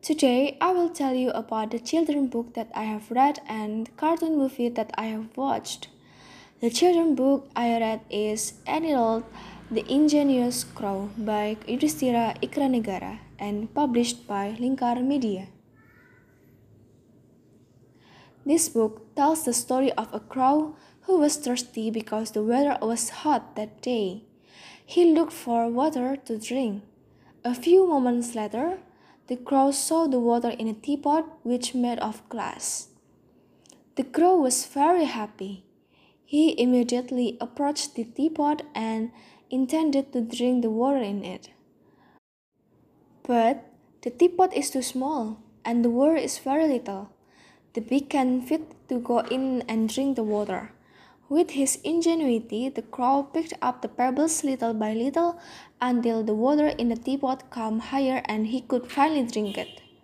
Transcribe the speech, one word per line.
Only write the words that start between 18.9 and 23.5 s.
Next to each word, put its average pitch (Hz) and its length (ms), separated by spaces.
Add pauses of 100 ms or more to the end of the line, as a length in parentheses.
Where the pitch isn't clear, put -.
tells 311 300
the 240 80
story 262 400
of 220 200
a 190 60
crow 294 560 (280)
who 370 160
was 294 180
thirsty 240 520
because 220 420
the 214 120
weather 262 380
was - 420
hot - 320